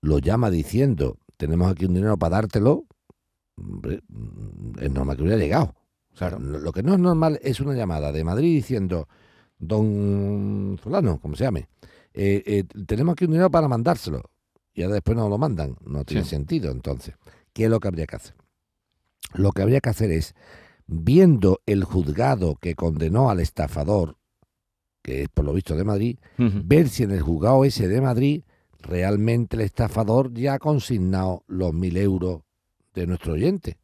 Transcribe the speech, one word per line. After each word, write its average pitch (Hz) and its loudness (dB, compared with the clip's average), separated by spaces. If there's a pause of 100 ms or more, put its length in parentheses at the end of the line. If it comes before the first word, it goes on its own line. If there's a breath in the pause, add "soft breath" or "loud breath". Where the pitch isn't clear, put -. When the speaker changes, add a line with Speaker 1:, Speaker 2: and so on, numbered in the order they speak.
Speaker 1:
lo 76 4
llama 104 2
diciendo, 87 0 (220)
"Tenemos 87 2
aquí 95 -2
un 90 2
dinero 101 2
para 85 0
dártelo", 110 2 (720)
hombre, 50 -8
mm, 50 -14
es - -2
normal 67 -2
que 65 -4
hubiera 104 2
llegado. 101 0 (380)
O - -20
sea, 90 -4
Speaker 2:
Claro. - -10
Speaker 1:
lo, 71 -6
lo 78 -6
que 95 -4
no 156 2
es 190 4
normal 160 2
es 135 -2
una 139 -2
llamada 82 -2
de 78 -2
Madrid 123 2
diciendo, 98 -2 (720 soft breath)
"Don 101 -2
fulano, 127 0
como 76 -8
se 107 -2
llame, 90 -4 (440 soft breath)
eh, 98 0
eh, 101 0 (220)
tenemos 139 0
aquí 165 0
un 160 2
dinero 175 4
para 160 2
mandárselo", 113 -2 (520)
y 85 -4
ahora 95 0
después 113 0
no 113 0
lo 104 0
mandan. 78 -2
No 71 -6
tiene 98 -2
Speaker 2:
Sí. 71 -8
Speaker 1:
sentido, 78 -4
entonces. 64 -8 (380 soft breath)
¿Qué 110 -2
es 113 4
lo 113 2
que 101 -4
habría 82 -4
que - -12
hacer? - -18 (1000)
Lo 98 2
que 95 -2
habría 120 4
que 123 -2
hacer 107 0
es, 80 -2 (520 loud breath)
viendo 101 6
el 98 2
juzgado 90 0
que 87 -6
condenó 85 2
al 92 0
estafador, 78 -2 (840)
que 67 -6
es 71 -8
por - 0
lo 71 -2
visto 90 -2
de 87 0
Madrid, 107 -2 (200)
Speaker 2:
Ujú. 104 2
Speaker 1:
ver 147 6
si - -2
en 101 0
el 95 0
juzgado 85 4
ese 110 0
de 110 2
Madrid 135 0 (380)
realmente 104 0
el 113 -2
estafador 113 0
ya 131 -2
ha 131 -4
consignado 95 0
los 92 -2
mil 87 -2
euros 92 0 (520)
de 90 -4
nuestro 87 -4
oyente. 139 -2